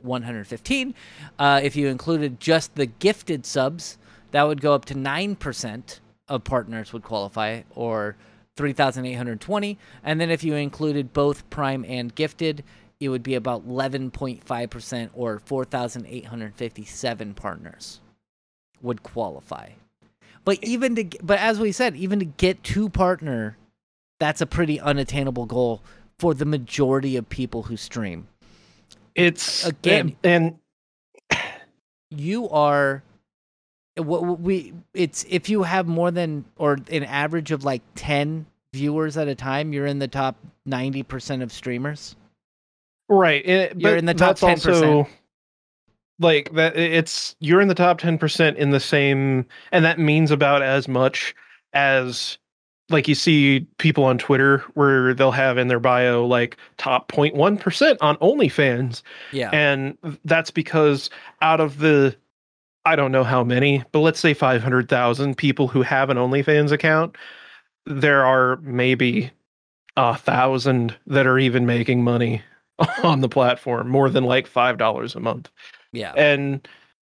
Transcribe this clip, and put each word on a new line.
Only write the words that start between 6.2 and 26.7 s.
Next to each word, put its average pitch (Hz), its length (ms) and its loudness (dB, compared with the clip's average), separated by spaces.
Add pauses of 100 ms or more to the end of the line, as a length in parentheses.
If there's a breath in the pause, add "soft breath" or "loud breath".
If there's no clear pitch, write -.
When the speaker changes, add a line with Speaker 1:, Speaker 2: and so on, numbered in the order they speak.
Speaker 1:
of 131 160 -6
partners 113 480 -6
would 104 100 -12
qualify, 107 600 -6 (120)
or 110 400 -6 (400 soft breath)
three 143 160 -4
thousand 127 340 -2
eight 127 100 -10
hundred 120 260 -8
twenty. 208 360 -6 (280 soft breath)
And 156 160 -2
then 170 80 -2
if 160 120 -2
you 156 140 -2
included 147 560 -4
both 143 380 -2
Prime 135 360 -6
and 120 300 -10
gifted, 151 480 -6 (360 soft breath)
it 139 100 -6
would 127 140 -4
be 131 120 -4
about 120 300 -4
eleven 131 460 -6
point 127 320 -10
five 120 260 -6
percent, 117 460 -12
or 117 240 -6
four 131 260 -6
thousand 123 400 -8
eight 123 200 -16
hundred 110 300 -14
fifty-seven 110 800 -10
partners - 680 -14 (800)
would 120 220 -8
qualify. 71 680 -10 (720 soft breath)
But 196 200 -2
even 240 320 -2
to 226 80 -2
g-, 170 180 -12
but 190 180 0
as 214 200 0
we 214 120 -2
said, 233 240 -2
even 190 240 -4
to 185 60 -4
get 180 380 -2
to 208 260 -4
partner, 151 680 -4 (600)
that's 151 220 -2
a 160 40 -2
pretty 151 340 -2
unattainable 135 680 -4
goal 117 360 -2 (380 soft breath)
for 170 140 2
the 143 120 -4
majority 135 680 -2